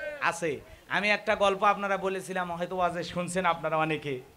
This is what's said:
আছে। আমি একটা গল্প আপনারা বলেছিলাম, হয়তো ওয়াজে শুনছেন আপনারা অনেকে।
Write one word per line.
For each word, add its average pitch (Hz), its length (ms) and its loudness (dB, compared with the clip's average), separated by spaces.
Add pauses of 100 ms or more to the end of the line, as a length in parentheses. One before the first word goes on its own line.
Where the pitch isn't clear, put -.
(220)
আছে। 165 380 0 (300)
আমি 190 200 2
একটা 208 260 2
গল্প 196 280 4
আপনারা 202 340 4
বলেছিলাম, 185 540 -4
হয়তো 175 240 -4
ওয়াজে 175 280 0
শুনছেন 175 420 -2
আপনারা 160 320 2
অনেকে। 147 440 0 (160)